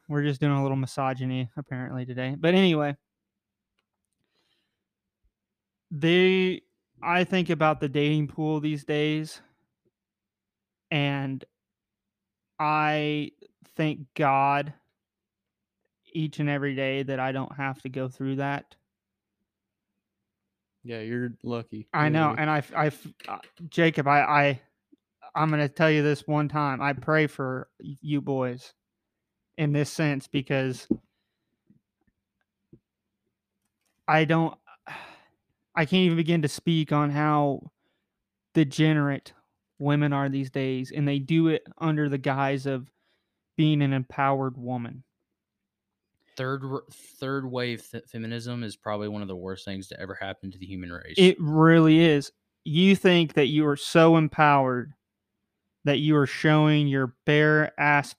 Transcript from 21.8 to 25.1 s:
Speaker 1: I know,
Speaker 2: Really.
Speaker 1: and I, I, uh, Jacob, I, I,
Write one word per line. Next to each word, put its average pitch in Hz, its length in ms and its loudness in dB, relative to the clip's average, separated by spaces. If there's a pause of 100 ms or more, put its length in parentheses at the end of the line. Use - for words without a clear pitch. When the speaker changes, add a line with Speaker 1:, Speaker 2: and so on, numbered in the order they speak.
Speaker 1:
I 151 160 2
know, 156 200 2
Speaker 2:
Really. - 100 -4
Speaker 1:
and 151 100 -2
I, 151 140 0 (120)
I, 156 160 0 (360)
uh, 98 120 -12 (300)
Jacob, 160 380 0
I, 143 140 4
I, 143 400 2 (720)